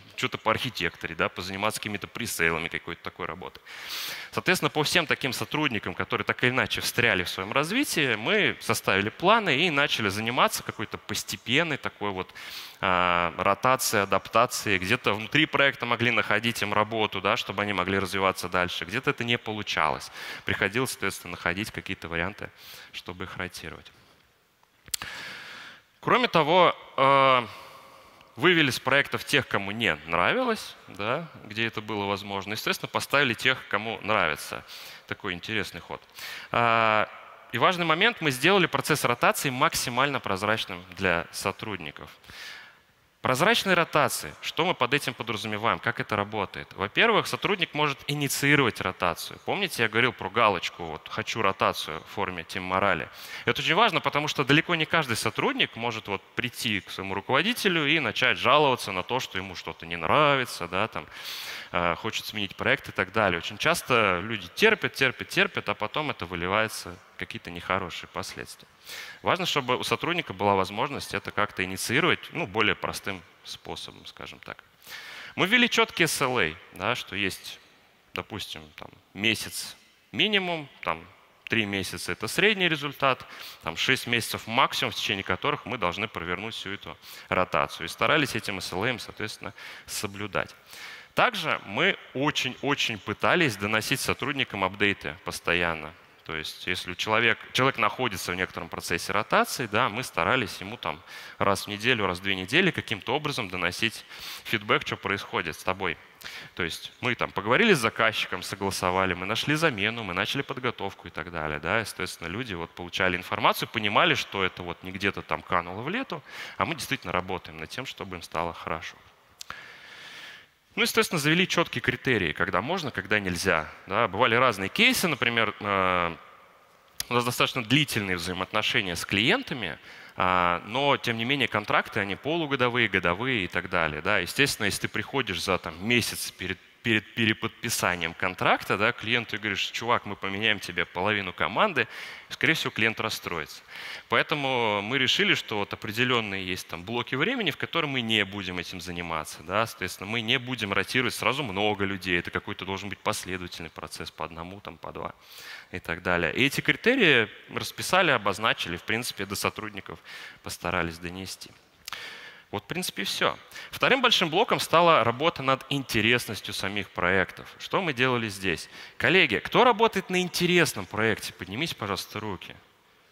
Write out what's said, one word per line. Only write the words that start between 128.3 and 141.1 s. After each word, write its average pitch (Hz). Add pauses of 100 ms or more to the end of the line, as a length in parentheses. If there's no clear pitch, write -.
с -
клиентами, 120 (380)
а, 90
но, 131
тем 117
не 113
менее, 131
контракты, 117
они 98
полугодовые, 131
годовые 95
и -
так 90
далее. 78
Да. 101
Естественно, 110
если -
ты 107
приходишь 107
за, 90
там, 80 (120)
месяц 117
перед, 90 (240)
перед 107
переподписанием 107
контракта, 120
да, 107
клиенту 110
и -
говоришь: 101
«Чувак, 117
мы 101
поменяем 101
тебе 87
половину 95